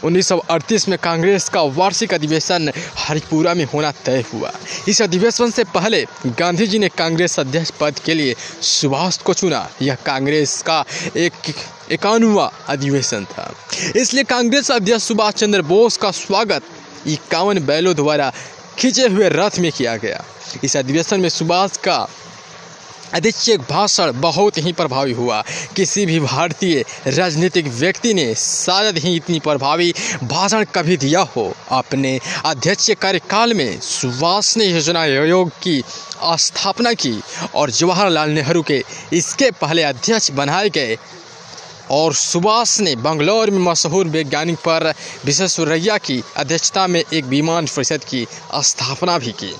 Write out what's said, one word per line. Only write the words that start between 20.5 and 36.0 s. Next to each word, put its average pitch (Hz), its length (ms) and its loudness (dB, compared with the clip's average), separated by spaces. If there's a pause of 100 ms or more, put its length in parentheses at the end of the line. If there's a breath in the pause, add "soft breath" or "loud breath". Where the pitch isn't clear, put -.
इस 135 140 0
अधिवेशन 151 420 0
में 180 100 2
सुभाष 175 480 0
का 143 300 0 (1040)
अधीक्षक 208 440 2 (120)
भाषण 180 420 2
बहुत 165 460 2
ही 170 160 -2
प्रभावी 139 380 0
हुआ। 117 300 0 (340 loud breath)
किसी 196 300 0
भी 165 140 2
भारतीय 151 640 0 (240 loud breath)
राजनीतिक 165 600 2
व्यक्ति 170 460 0
ने 135 220 0
शायद 190 640 0
ही 165 180 0
इतनी 165 240 -2
प्रभावी 151 540 0 (300 loud breath)
भाषण 196 400 0 (120)
कभी 175 220 2
दिया 139 220 2 (160)
हो। 107 200 -2 (160)
अपने 131 480 0 (260 loud breath)
अध्यक्षीय 165 500 2
कार्यकाल 196 580 0
में 135 280 -2
सुभाष 165 760 0
ने 220 80 4
योजना 170 360 2
आयोग 160 500 4 (120)
की 151 180 0 (420 loud breath)